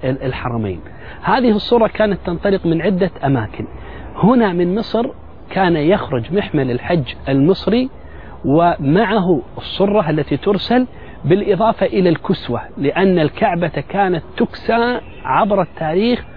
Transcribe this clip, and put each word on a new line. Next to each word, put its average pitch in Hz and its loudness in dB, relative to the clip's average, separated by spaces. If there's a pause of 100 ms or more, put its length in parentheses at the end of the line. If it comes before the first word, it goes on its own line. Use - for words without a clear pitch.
ال-، 131 -2
الحرمين. 117 -4 (420)
هذه 240 4
الصرة 220 2
كانت 208 2
تنطلق 185 0
من 165 2
عدة 185 2 (140)
أماكن. 117 -2 (500)
هنا 220 4
من 175 0
مصر 226 -2 (440)
كان 180 2
يخرج 147 0
محمل 156 0
الحج 131 -2 (140)
المصري 190 2 (540)
ومعه 170 2 (160)
الصرة 196 0
التي 151 0
ترسل، 214 0 (380)
بالإضافة 202 2
إلى 185 2
الكسوة، 156 0 (180)
لأن 180 2
الكعبة 170 0 (200)
كانت 185 0 (140)
تكسى 233 0 (240)
عبر 196 2
التاريخ 180 -2 (120)